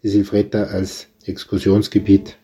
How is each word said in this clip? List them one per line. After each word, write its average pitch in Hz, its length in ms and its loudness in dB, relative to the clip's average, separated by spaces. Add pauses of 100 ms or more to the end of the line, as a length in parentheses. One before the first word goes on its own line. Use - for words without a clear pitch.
die 110 60 -6
Silfretta 101 560 0
als 95 420 -6 (180)
Exkursionsgebiet 98 1200 0